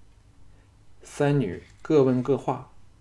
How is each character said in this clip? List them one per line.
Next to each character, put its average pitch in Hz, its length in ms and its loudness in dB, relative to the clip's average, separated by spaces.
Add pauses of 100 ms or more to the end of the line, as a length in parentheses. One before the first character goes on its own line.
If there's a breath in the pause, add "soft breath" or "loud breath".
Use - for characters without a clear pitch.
(1040 soft breath)
三 143 340 0
女 92 260 -4 (180)
各 151 220 4
问 127 200 2
各 131 140 0
话， 127 340 -8 (300)